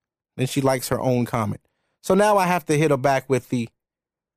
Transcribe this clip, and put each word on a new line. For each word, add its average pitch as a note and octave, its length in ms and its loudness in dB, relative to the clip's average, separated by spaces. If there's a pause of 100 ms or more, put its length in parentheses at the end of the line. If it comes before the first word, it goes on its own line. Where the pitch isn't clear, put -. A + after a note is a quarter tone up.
(360)
Then C3 100 -2
she - 140 -4
likes C3+ 280 0
her A#2+ 120 -2
own B2 260 0
comment. G#2+ 340 -4 (420)
So F#3+ 120 0
now G#3 220 4
I F#3 100 2
have F3+ 200 -2
to D3+ 100 0
hit D3+ 140 2
her C#3 80 2
back C3+ 320 0
with B2+ 180 -2
the A#2 200 -4 (680)